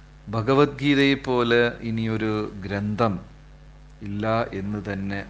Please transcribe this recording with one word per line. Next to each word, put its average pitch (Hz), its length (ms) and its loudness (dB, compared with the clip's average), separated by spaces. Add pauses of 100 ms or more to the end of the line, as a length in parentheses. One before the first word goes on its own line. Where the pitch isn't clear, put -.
(300)
ഭഗവത്ഗീതയെ 139 840 4
പോലെ 120 580 2 (100)
ഇനിയൊരു 110 720 -2
ഗ്രന്ഥം 101 640 -2 (840)
ഇല്ല 110 420 -2
എന്ന് 101 500 -6
തന്നെ 98 360 -6